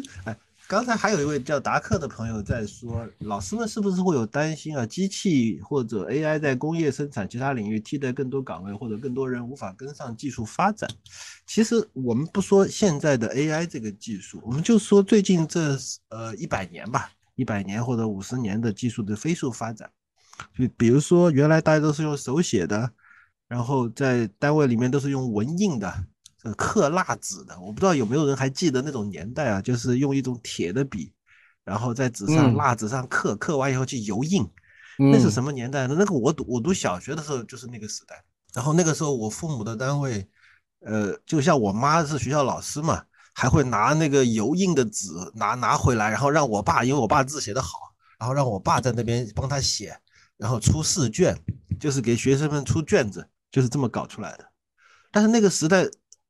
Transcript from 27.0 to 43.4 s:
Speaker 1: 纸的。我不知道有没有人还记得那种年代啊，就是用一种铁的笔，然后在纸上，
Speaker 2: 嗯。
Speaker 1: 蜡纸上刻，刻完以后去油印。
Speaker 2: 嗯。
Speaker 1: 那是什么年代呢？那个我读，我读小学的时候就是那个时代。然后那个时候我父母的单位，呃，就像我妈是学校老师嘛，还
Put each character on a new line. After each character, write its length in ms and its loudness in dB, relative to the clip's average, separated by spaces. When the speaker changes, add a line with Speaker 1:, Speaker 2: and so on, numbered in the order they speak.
Speaker 1:
纸 260 -12
的。 160 -20
我 120 -14
不 80 -10
知 60 2
道 80 6
有 100 2
没 120 0
有 100 2
人 100 2
还 140 0
记 220 0
得 100 0
那 100 -6
种 160 -4
年 240 -10
代 200 -2
啊， 100 0
就 140 0
是 240 0
用 160 2
一 40 2
种 220 -4
铁 320 -4
的 100 0
笔， 300 -8
然 160 -4
后 140 -2
在 160 0
纸 160 -10
上， 260 6
Speaker 2:
嗯。 40 4
Speaker 1:
蜡 180 2
纸 140 -4
上 200 -4
刻， 280 -2
刻 220 -2
完 140 0
以 40 0
后 100 -2
去 140 -6
油 240 -4
印。 180 2
Speaker 2:
嗯。 140 8
Speaker 1:
那 80 10
是 100 6
什 140 0
么 80 -2
年 180 -6
代 160 -2
呢？ 140 0
那 60 6
个 100 -2
我 180 2
读， 140 -6
我 120 -2
读 140 0
小 260 -2
学 140 -10
的 80 -8
时 100 -8
候 120 -4
就 120 -16
是 120 -16
那 100 -14
个 100 -12
时 200 -12
代。 160 -20
然 140 -4
后 80 2
那 100 6
个 120 2
时 80 -4
候 120 0
我 140 -2
父 180 -8
母 160 -6
的 120 -6
单 240 -2
位， 280 -4
呃， 440 -2
就 160 -2
像 200 4
我 120 2
妈 320 2
是 140 -2
学 140 -2
校 120 2
老 160 -2
师 220 -8
嘛， 220 -2
还 120 0